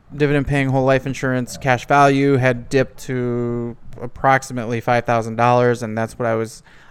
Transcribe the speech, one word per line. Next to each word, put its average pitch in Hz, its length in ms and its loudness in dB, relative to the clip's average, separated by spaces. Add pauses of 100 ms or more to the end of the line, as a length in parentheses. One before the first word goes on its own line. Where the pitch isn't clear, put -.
(160)
dividend 143 320 0
paying 139 220 0
whole 131 140 2
life 131 220 2
insurance 127 520 -4
cash 123 300 0
value 139 480 4
had 123 340 0
dipped 131 300 0
to 120 760 -4 (260)
approximately 123 800 -2
five 120 240 0
thousand 113 300 -2
dollars, 120 480 2
and 110 140 -6
that's 113 220 -6
what 120 80 -2
I 113 80 0
was, 110 280 -6 (280)